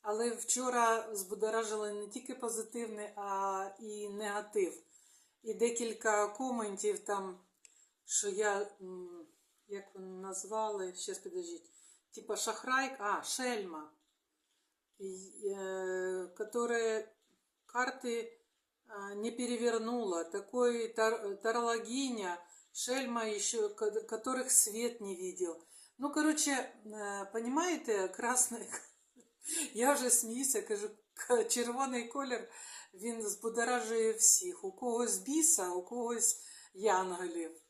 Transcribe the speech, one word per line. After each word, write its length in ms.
Але 300
вчора 840
збудоражили 760
не 140
тільки 280
позитивний, 800
а 540
і 300
негатив. 760
І 100
декілька 760
коментів 720
там, 400
що 240
я, 380
м, 440
як 280
вони 120
назвали, 880
щас, 240
підождіть, 520
типа 200
шахрайка, 680
а, 200
шельма, 680
і, 340
е, 800
которая 680
карти, 720
а, 280
не 160
перевернула, 920
такой 680
тар-, 480
тарологиня, 960
шельма 520
ещё, 500
ко-, 160
которых 600
свет 500
не 140
видел. 460
Ну, 140
короче, 400
е, 840
понимаете, 720
красный, 600
<laughs> 1040
я 200
вже 160
сміюся, 520
кажу, 280
к-, 300
червоний 640
колір 420
Він 360
збудоражує 840
всіх. 500
У 80
когось 460
біса, 520
у 120
когось 600
янголів. 800